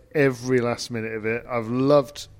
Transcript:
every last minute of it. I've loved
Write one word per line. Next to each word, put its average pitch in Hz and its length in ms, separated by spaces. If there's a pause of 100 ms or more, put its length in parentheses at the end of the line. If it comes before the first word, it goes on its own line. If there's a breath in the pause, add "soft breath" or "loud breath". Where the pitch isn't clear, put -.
(160)
every 127 460
last 117 280
minute 113 240
of 107 140
it. 117 200
I've 120 200
loved 135 600 (120)